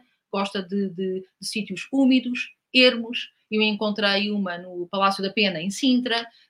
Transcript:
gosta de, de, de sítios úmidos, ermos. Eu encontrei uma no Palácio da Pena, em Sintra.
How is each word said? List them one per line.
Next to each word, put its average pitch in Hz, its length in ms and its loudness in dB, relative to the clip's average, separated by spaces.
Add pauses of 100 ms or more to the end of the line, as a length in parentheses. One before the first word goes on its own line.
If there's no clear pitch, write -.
(320)
gosta 196 320 -4
de, 196 260 -4
de, 185 360 -6 (160)
de 196 60 -10
sítios 208 440 -8
úmidos, 254 640 2 (200)
ermos. 247 580 4 (200)
Eu 214 120 2
encontrei 208 680 0
uma 185 300 -4
no 180 320 -10
Palácio 196 320 0
da 196 100 -4
Pena, 190 260 2
em 185 120 -4
Sintra. 240 560 2 (220)